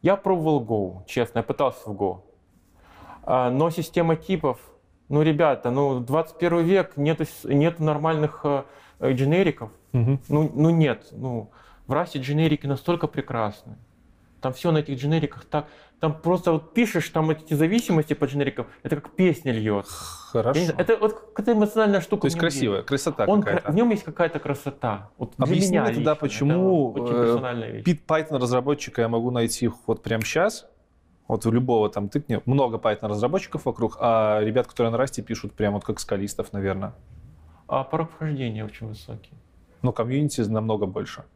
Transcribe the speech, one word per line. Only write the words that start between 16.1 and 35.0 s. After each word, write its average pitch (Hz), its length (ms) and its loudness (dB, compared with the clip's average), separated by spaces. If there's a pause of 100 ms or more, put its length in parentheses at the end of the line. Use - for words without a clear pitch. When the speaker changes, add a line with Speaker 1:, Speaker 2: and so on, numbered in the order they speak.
Speaker 1:
просто 175 320 2
вот 156 220 -4
пишешь, 220 340 0
там 160 220 0
эти 156 240 -2
зависимости 160 600 2
по 147 120 -2
дженерикам, 135 400 -2 (160)
это - 140 -2
как - 160 -12
песня 165 400 2
льётся. 107 400 -2 (400)
Speaker 2:
Хорошо. 117 260 2
Speaker 1:
Я - 20 2
не 175 120 0
знаю, - 100 -4
это 220 160 2
вот 214 140 2 (220)
какая-то 226 180 0
эмоциональная 208 500 2
штука 208 200 -2
Speaker 2:
То 180 40 2
есть 165 100 0
Speaker 1:
в 170 40 -4
нём 165 60 2
есть. 147 100 0
Speaker 2:
красивая, 107 260 0
красота 135 440 -2
Speaker 1:
Он 208 160 4
кра-, 202 120 0
Speaker 2:
какая-то. - 180 -2
Speaker 1:
в - 20 0
нём 233 160 4
есть 208 140 -2
какая-то 165 360 -2
красота. 120 760 -6
Вот 123 220 -8
для 127 80 2
Speaker 2:
Объясни 185 240 2
Speaker 1:
меня 165 140 2
Speaker 2:
мне 117 100 0
тогда, 117 60 -2
Speaker 1:
лично 151 120 2
это 147 80 -2
Speaker 2:
почему, 151 720 2
Speaker 1:
очень 120 120 -4 (120)
Speaker 2:
э, 120 80 2
Speaker 1:
персональная 120 460 0
вещь. 110 140 -10
Speaker 2:
пит-, 170 220 0
Python 156 320 0
разработчика 127 640 0
я 113 60 2
могу 117 220 0
найти 117 400 0 (160)
вот - 160 -2
прямо 110 220 -2
щас, 190 420 0 (600)
вот 110 200 -2
в 113 60 2
любого 120 360 2
там 101 220 -4
тыкни, 127 340 -4
много 123 320 2
Python 110 320 -2
разработчиков 135 560 -2
вокруг, 117 360 -2
а 110 420 2
ребят, 113 240 0
которые 117 260 0
на 117 60 -2
Расте 131 240 -4